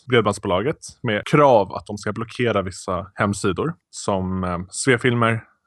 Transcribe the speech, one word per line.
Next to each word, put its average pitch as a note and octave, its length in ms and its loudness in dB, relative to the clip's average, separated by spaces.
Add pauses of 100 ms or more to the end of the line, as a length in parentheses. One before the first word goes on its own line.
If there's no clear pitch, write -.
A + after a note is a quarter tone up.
Bredbandsbolaget G#2+ 680 2 (260)
med G#2+ 240 -2
krav B2 460 4
att F#2 140 -10
de G#2 120 -10
ska G#2+ 140 -6
blockera A2+ 500 -2
vissa F2+ 520 -6
hemsidor G#2 600 -2 (160)
som, F#2+ 540 -4
eh, F2+ 140 -4 (120)
Svefilmer, A#2+ 720 2 (260)